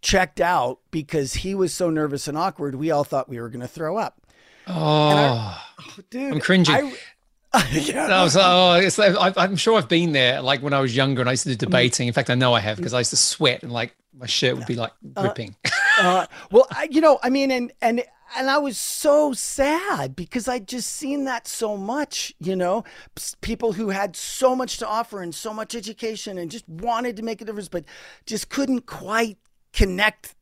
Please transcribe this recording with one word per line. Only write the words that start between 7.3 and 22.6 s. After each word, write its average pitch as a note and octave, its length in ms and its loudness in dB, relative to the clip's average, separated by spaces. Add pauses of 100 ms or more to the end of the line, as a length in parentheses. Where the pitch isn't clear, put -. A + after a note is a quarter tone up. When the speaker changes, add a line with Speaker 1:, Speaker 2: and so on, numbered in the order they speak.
Speaker 1:
<laughs> D3 180 2
yeah. C4 360 -2
Speaker 2:
No, F#3 200 4
so, D3+ 160 4
oh, F3+ 380 8
it's F#3+ 160 2
like, G3+ 180 6
I, F#3 180 4 (100)
I'm F#3+ 120 0
sure A3+ 220 4
I've D3+ 120 0
been E3+ 220 2
there, C3+ 300 2
like, C3 220 0
when C#3+ 100 0
I C#3 60 4
was B2+ 160 0
younger C3+ 260 2
and B2 80 0
I C3 40 0
used B2 100 -2
to - 60 -4
do B2 160 -2
Speaker 1:
Mm. B2 260 4
Speaker 2:
debating. B2 160 -2
In A#2 60 -2
fact, C3 160 -2
I B2 60 4
know B2+ 180 4
I A2+ 60 4
have, G#2 220 -4
'cause A2+ 120 -6
I B2 60 0
used A#2 120 -2
to - 60 -2
sweat - 460 0
and, A#2+ 80 -10
like, A#2 240 -6 (180)
my B2+ 120 -18
shirt B2+ 300 0
would B2 100 -10
be, A#2+ 100 -4
like, A2+ 180 -6 (220)
Speaker 1:
Uh, - 180 -2
Speaker 2:
ripping. G#2 220 -12 (100)
<laughs> - 0 - (320)
Speaker 1:
uh, F#3 280 2 (260)
well, A#3 200 8
I, D4+ 200 -6
you D4 100 4
know, D4+ 220 6
I B3 60 0
mean, C4+ 220 2
and, B3 200 -4 (100)
and, A#3 220 0 (340)
and C4 120 -2
I C#4 80 2
was C#4 200 -2
so D4 560 2
sad C#4 840 -2
because G3 320 -8
I'd B3 200 -4
just B3 240 -8
seen C#4+ 340 -4
that B3 220 -6
so G#3 300 -4
much, B3 640 -6
you F#3+ 160 -4
know, F#3 280 0 (340)